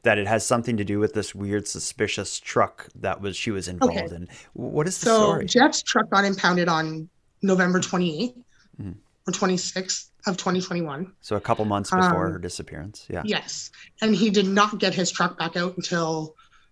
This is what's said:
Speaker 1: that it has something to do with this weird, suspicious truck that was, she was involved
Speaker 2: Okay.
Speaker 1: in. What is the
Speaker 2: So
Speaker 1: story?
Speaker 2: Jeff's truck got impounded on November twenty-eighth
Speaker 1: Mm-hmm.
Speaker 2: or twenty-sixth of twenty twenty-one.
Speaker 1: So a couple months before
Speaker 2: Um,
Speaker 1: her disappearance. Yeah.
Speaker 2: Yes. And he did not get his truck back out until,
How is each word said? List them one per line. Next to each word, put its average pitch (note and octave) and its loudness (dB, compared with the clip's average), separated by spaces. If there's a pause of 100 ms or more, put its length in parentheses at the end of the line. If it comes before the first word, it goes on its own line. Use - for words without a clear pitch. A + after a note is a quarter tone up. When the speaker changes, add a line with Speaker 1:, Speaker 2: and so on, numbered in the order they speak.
Speaker 1:
that G#2+ 4
it G2+ -2
has A2 2
something A#2+ 0
to G#2 -2
do G2+ 0
with G#2+ 2
this G#2 -4
weird, G2+ -2
suspicious - -4
truck - -2
that F#2+ -4
was, G2 -6
she - -4
was F#2+ -4
involved F2 0
Speaker 2:
Okay. - -6
Speaker 1:
in. - -12 (260)
What D3+ -2
is F#3 -6
the - -2
Speaker 2:
So A3+ 6
Speaker 1:
story? G3+ 2
Speaker 2:
Jeff's B3+ 4
truck - 0
got G3 4
impounded F3+ 2
on D#3+ -2 (340)
November F#3 4
twenty-eighth F3+ -2 (440)
Speaker 1:
Mm-hmm. F#2+ -8 (360)
Speaker 2:
or F3+ -4
twenty-sixth - -2 (160)
of F#3 -2
twenty F#3 0
twenty-one. F3 -6
Speaker 1:
So - -4
a G2+ 0
couple A2 0
months G2+ 0
before F#2 4
Speaker 2:
Um, F2 -2
Speaker 1:
her - -6
disappearance. F2 -12
Yeah. F2 -6
Speaker 2:
Yes. - -6 (320)
And A3 4
he G#3 4
did F#3+ 4
not G#3 2
get F#3+ 2
his F3+ 0
truck F3 -2
back E3 -4
out F3+ -2
until, D#3+ -2 (360)